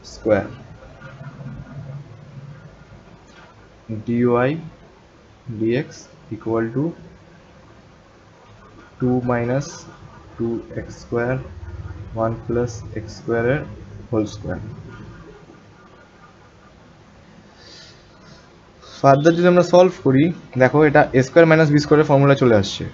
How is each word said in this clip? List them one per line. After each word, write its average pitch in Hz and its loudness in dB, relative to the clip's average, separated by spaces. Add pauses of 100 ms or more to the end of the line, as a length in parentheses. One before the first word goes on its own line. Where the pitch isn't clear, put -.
(120)
স্কয়ার, 101 0 (3500)
dy 120 -2 (1400)
dx 120 -2 (460)
equal 113 -4 (100)
to 139 -2 (2250)
টু 127 0 (200)
মাইনাস 120 -2 (680)
টু 117 -4 (320)
এক্স - -14
স্কয়ার, 120 -4 (840)
ওয়ান 113 -2 (140)
প্লাস 120 -4 (260)
এক্স - -14
স্কয়ার 117 -4 (100)
এর 147 -4 (520)
হোল 107 -2 (100)
স্কয়ার। 90 -10 (4000)
ফার্দার 143 6
যদি 175 4
আমরা 175 4 (100)
solve 180 6 (120)
করি, 135 4 (380)
দেখো 127 4 (100)
এটা 147 4 (160)
এ - 6
স্কয়ার 165 6
মাইনাস 160 4
বি 147 4
স্কয়ার 151 4
এর 151 2
formula 139 6
চলে 120 6
আসছে। - -6